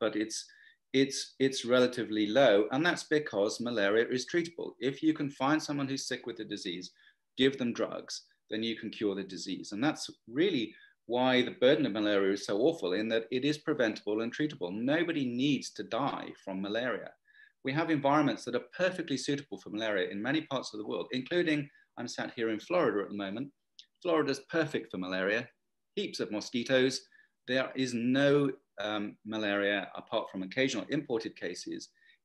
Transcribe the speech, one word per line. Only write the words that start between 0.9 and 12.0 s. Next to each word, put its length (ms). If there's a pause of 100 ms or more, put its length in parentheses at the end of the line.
it's, 480
it's 240
relatively 640
low. 460
And 120
that's 200
because 560
malaria 480
is 180
treatable. 540
If 200
you 120
can 160
find 340
someone 240
who's 220
sick 160
with 100
the 80
disease, 480 (460)
give 200
them 140
drugs, 520 (260)
then 140
you 120
can 140
cure 260
the 80
disease. 480
And 100
that's 280 (180)
really 480 (300)
why 360
the 100
burden 340
of 80
malaria 400